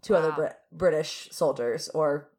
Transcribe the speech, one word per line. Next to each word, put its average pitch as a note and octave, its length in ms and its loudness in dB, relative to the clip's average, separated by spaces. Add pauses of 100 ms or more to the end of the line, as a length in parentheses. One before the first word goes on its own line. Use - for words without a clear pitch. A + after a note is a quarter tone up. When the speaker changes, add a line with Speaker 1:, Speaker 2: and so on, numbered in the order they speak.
Speaker 1:
Two G#3 140 2
other D#3+ 160 4
Speaker 2:
Wow. D3+ 40 -2
Speaker 1:
Brit-, D3+ 220 -2 (140)
British D#3+ 600 0
soldiers A#2+ 580 -2
or D3+ 500 -2